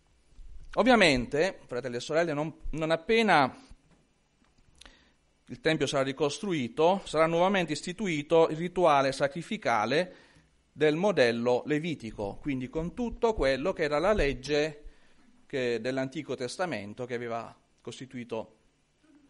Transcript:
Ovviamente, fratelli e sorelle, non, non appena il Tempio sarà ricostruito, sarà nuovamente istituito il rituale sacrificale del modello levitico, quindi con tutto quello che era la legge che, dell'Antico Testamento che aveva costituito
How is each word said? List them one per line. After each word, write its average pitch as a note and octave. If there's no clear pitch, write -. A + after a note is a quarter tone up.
Ovviamente, F3
fratelli B2
e -
sorelle, D#3+
non, D3+
non D#3
appena E3
il -
Tempio D#3
sarà C3+
ricostruito, D#3
sarà D#3+
nuovamente E3+
istituito E3
il D#3
rituale D#3+
sacrificale C#3
del D3+
modello B2
levitico, C3+
quindi C3
con E3+
tutto A#3
quello C3+
che -
era D3
la F#3+
legge D3
che, B2
dell'Antico C3
Testamento B2
che B2
aveva A#2
costituito A#2+